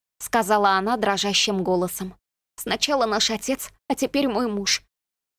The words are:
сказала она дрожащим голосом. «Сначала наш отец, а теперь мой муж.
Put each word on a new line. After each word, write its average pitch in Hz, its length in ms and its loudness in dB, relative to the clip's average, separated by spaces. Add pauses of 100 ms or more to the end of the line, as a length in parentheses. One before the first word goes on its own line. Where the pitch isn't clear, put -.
(180)
сказала 208 540 2
она 196 240 2
дрожащим 202 680 0
голосом. 180 520 -2 (420)
«Сначала 254 500 0
наш 220 240 0
отец, 240 400 -4 (180)
а 269 60 0
теперь 277 340 0
мой 240 180 0
муж. 202 360 -2 (560)